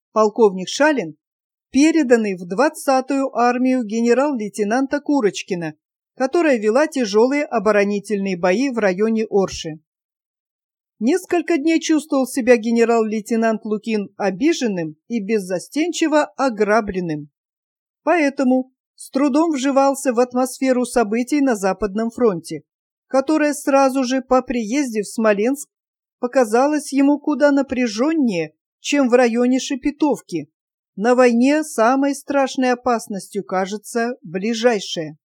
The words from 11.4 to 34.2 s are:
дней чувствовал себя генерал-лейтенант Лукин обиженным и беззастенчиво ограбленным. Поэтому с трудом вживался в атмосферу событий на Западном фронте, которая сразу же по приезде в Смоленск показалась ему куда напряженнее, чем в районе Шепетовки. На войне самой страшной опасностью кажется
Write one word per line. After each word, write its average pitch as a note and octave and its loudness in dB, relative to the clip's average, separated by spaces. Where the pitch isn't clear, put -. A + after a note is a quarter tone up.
дней D#4 0
чувствовал C#4 -2
себя B3 2
генерал-лейтенант A3+ 0
Лукин G#3 -4
обиженным G3 -2
и A#3 -6
беззастенчиво C#4 -2
ограбленным. G3 -2
Поэтому C#4 0
с - -20
трудом D4 2
вживался C4+ 0
в A3+ 0
атмосферу B3 0
событий A#3+ -2
на C4+ 2
Западном G3 -2
фронте, E3+ -2
которая D4 0
сразу C4+ 2
же C4 -2
по B3+ 2
приезде A#3 -4
в - -14
Смоленск A3 0
показалась B3+ 0
ему C#4 4
куда C#4+ 2
напряженнее, B3 0
чем C#4 2
в A3+ 0
районе B3 4
Шепетовки. B3+ -4
На A#3+ 2
войне B3+ 4
самой C4+ 0
страшной C4+ -2
опасностью A3 -4
кажется G#3 -4